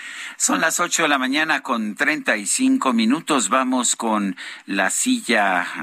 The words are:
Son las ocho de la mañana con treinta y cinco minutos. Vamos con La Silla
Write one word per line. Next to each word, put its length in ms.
Son 240
las 180
ocho 220
de 80
la 80
mañana 440
con 320
treinta 440
y 80
cinco 480
minutos. 560
Vamos 460
con 380
La 240
Silla 800